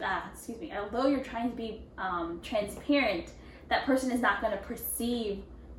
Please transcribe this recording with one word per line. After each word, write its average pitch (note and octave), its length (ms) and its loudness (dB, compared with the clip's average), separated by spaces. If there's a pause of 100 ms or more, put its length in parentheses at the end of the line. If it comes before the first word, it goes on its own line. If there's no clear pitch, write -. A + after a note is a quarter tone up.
uh, F#3+ 180 0 (100)
excuse - 280 -10
me, - 180 -8
although A3 300 2
you're C4+ 160 4
trying A#3+ 260 -2
to A#3 60 -6
be, A3 260 -6 (160)
um, E3+ 460 -2
transparent, G#3+ 880 2 (380)
that - 160 4
person C4 260 4
is A#3+ 100 2
not G#3 180 4
gonna G#3 180 2
perceive A3+ 840 -2 (380)